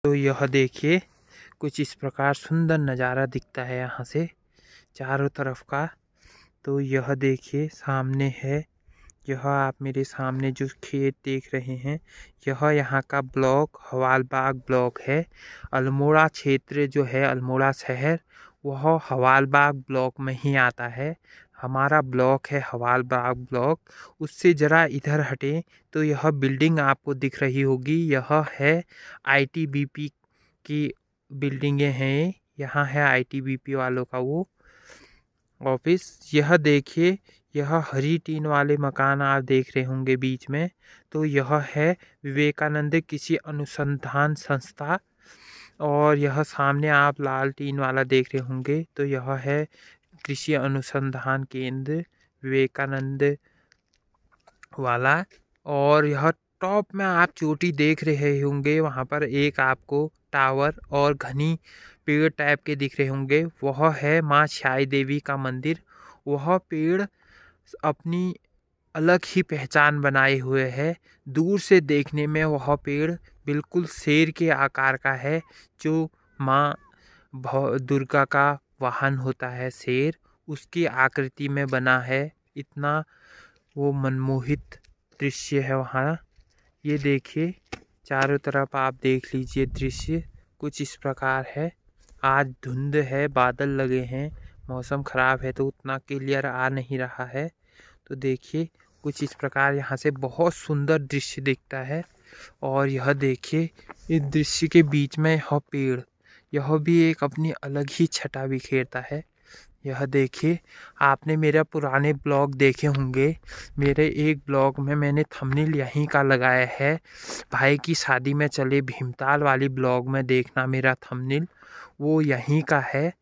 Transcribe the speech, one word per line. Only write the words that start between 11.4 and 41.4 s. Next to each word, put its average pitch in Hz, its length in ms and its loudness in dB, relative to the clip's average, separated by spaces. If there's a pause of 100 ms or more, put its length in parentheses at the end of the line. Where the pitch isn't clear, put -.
रहे 127 220 -6
हैं, 135 220 -6 (500)
यह 139 220 0
यहाँ 135 400 2
का 139 120 0
ब्लॉक 135 600 2
हवालबाग 131 760 0
ब्लॉक 123 420 0
है। 151 240 0 (480)
अल्मोड़ा 139 560 4
क्षेत्र 143 580 0
जो 139 180 0
है, 131 200 0
अल्मोड़ा 131 500 0
शहर, 139 440 -2 (460)
वह 143 400 2
हवालबाग 139 760 4
ब्लॉक 131 420 -4
में 135 140 -4
ही 139 220 0
आता 123 320 0
है। 135 280 -8 (420)
हमारा 135 440 2
ब्लॉक 131 440 2
है 143 160 -2
हवालबाग 123 760 0
ब्लॉक। 127 400 -2 (400)
उससे 175 340 4
ज़रा 151 320 4
इधर 143 360 -2
हटें 139 400 -2 (320)
तो 156 80 0
यह 151 300 2
बिल्डिंग 139 480 2
आपको 139 340 0
दिख 131 280 -4
रही 135 200 0
होगी, 135 420 2
यह 147 460 2
है 156 320 0 (440)
आईटीबीपी 143 800 0 (560)
की 147 280 -4 (380)
बिल्डिंगें 139 640 0
हैं। 135 420 0 (260)
यहाँ 143 260 -2
है 139 160 0
आईटीबीपी 135 720 0
वालों 127 300 -2
का 127 160 -8
वो 147 280 -4 (1120)
ऑफिस। 135 760 -2
यह 147 220 6
देखिए, 156 600 2 (380)
यह 143 200 -2 (100)
हरी 143 360 0
टीन 156 260 -6
वाले 147 320 2
मकान 139 440 0
आप 139 220 2
देख 131 320 2
रहे 131 80 0
होंगे 131 340 0
बीच 131 320 -4
में, 160 200 -2 (420)
तो 156 120 -2
यह 139 300 0 (120)